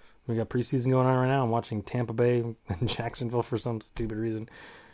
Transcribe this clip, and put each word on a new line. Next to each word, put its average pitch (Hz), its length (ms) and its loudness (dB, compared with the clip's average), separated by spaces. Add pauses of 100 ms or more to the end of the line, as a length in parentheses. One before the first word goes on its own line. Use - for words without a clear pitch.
(260)
We 117 80 -2
got 113 140 0
preseason 127 420 0
going 127 160 6
on 131 100 4
right 127 120 4
now. 135 160 2
I'm 117 60 2
watching 113 320 -2
Tampa 120 300 -4
Bay 120 280 4
<laughs> - 0 -
and 113 480 -4
Jacksonville 117 540 -2
for - 140 -4
some 113 240 -4
stupid 110 380 -6
reason. 110 300 -4 (460)